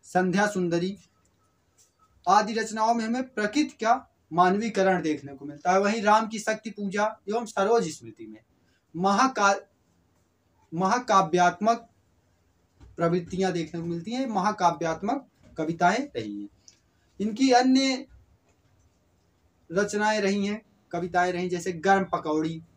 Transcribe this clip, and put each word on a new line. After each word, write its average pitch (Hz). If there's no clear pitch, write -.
संध्या 185
सुंदरी 180
आदि 208
रचनाओं 220
में 226
हमें 247
प्रकृति 220
का 226
मानवीकरण 190
देखने 147
को 135
मिलता -
है। 190
वहीं 208
राम 214
की 220
शक्ति 214
पूजा 208
एवं 226
सरोज 208
स्मृति 113
में 110
महाका-, 202
महाकाव्यात्मक 190
प्रवृत्तियां 175
देखने 170
को 170
मिलती 170
हैं, 262
महाकाव्यात्मक 185
कविताएं 175
रही 104
हैं। 101
इनकी 220
अन्य 262
रचनाएं 208
रही 196
हैं, 208
कविताएं 180
रही, 180
जैसे 180
गर्म 190
पकौड़ी 156